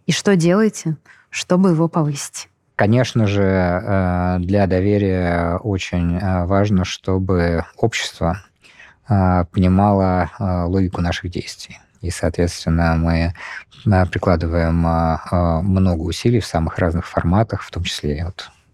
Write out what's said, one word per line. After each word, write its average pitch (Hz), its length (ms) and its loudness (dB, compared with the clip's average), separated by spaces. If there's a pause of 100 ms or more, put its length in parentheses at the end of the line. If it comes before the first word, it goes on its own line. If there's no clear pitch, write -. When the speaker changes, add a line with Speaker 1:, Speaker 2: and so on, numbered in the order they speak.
Speaker 1:
и 175 40 0
что 202 240 2
делаете, 175 640 2 (320)
чтобы 185 400 2
его 165 180 4
повысить? 147 640 -4 (260)
Speaker 2:
Конечно 117 500 2
же, 101 160 0
э, 90 1000 0
для 98 260 2
доверия 92 960 2
очень, 90 540 -2
э, 92 280 0
важно, 98 380 2
чтобы 90 800 -2 (140)
общество, 95 680 -4 (640)
э, 92 380 2
понимало, 92 920 2
э, 90 280 -2
логику 92 340 -2
наших 87 320 -4
действий. - 480 -12 (220)
И, 87 80 -6
соответственно, 85 880 -2
мы, 82 360 0 (520)
э, 92 220 4
прикладываем, 85 800 0
э, 82 340 0 (120)
э, 85 300 0
много 95 400 2
усилий 98 400 0
в - 40 -6
самых 80 320 -2
разных 85 300 -2
форматах, 95 540 0
в - 100 -18
том 90 120 -6
числе 73 360 -6
и 85 40 -4
вот - 280 -12 (220)